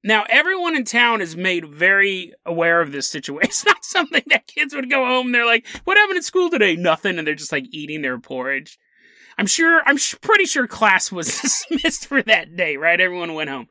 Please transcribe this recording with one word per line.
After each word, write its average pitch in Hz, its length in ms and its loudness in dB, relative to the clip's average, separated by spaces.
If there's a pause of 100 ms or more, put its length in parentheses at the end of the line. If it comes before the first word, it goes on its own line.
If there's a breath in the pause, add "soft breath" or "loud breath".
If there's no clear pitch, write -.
Now, 214 260 2
everyone 339 460 2
in 262 80 -2
town 233 380 2
is 160 140 -6
made 175 320 -2
very 185 640 0 (120)
aware 170 360 2
of 147 100 -2
this 139 160 -6
situation. 147 400 -4
<laughs> - 20 -6
It's - 160 -6
not 403 200 0
something 330 420 -2
that 294 200 0
kids 294 260 -6
would 262 160 -8
go 269 160 0
home, 254 260 0
they're 240 140 2
like, 233 200 2 (180 loud breath)
"What 392 140 2
happened 392 200 4
at 320 60 -4
school 359 260 0
today?" 214 260 2
"Nothing," 175 420 0
and 156 100 -4
they're 151 80 -2
just, 147 160 -12
like, 139 200 -4
eating 151 300 -10
their 127 180 -6
porridge. 135 600 -8 (580 soft breath)
I'm 196 100 0
sure, 330 380 4
I'm 277 120 4
sh-, - 240 -4
pretty 403 240 4
sure 262 220 0
class 196 440 2
was 175 160 -6
<laughs> - 140 -4
dismissed - 640 -2
for 269 160 0
that 170 320 0
day, 156 220 -2
right? 170 220 2
Everyone 175 360 -2
went 156 140 -4
home. 131 220 -8